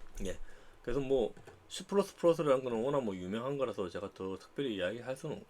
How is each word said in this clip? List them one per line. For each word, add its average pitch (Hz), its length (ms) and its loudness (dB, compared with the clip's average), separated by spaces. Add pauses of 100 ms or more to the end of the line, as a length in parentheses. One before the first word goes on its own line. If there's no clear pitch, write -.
(260)
예. 90 120 -4 (460)
그래서 123 160 0
뭐 131 340 2 (360)
십 - 180 -10
플러스 196 280 0
플러스라는 156 480 6
거는 117 180 0
워낙 139 220 2
뭐 101 120 0
유명한 110 420 -2
거라서 107 320 0
제가 95 240 -6
더 95 240 -4
특별히 135 380 -4
이야기할 117 420 -2
수는, - 320 -8